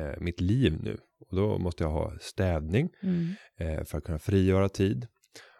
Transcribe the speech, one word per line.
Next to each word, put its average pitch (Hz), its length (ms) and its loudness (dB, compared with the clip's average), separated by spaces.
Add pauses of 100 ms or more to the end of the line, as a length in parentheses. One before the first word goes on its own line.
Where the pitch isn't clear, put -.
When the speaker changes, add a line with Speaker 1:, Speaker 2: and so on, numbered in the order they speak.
(200)
Speaker 1:
mitt 87 200 -4
liv 98 420 2
nu. 104 140 -6 (340)
Och 92 60 -2
då 98 220 0
måste 90 260 -4
jag 78 60 0
ha - 300 -2
städning, 90 680 0 (140)
Speaker 2:
Mm. 175 260 0 (320)
Speaker 1:
eh, 80 240 -2
för - 140 -6
att 76 60 -8
kunna 80 140 -4
frigöra 95 500 4
tid. 110 380 0 (540)